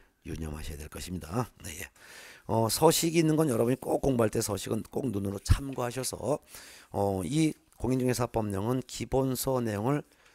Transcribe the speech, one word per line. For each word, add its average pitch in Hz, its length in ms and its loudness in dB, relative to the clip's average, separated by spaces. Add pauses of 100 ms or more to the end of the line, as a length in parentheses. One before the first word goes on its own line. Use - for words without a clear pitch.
(260)
유념하셔야 78 500 -8
될 76 120 -12
것입니다. 87 600 -6 (140)
네, 82 160 -14
예. 85 120 -14 (560)
어, 113 220 2
서식이 160 480 4
있는 156 200 6
건 160 120 4
여러분이 117 280 2
꼭 156 260 -2
공부할 120 260 4
때 117 120 -2
서식은 107 500 -2
꼭 123 220 -2
눈으로 98 260 -2
참고하셔서, 127 1000 0 (500)
어, 98 340 0
이 151 300 2 (220)
공인중개사법령은 117 1040 0
기본서 131 800 -2
내용을 113 420 0 (320)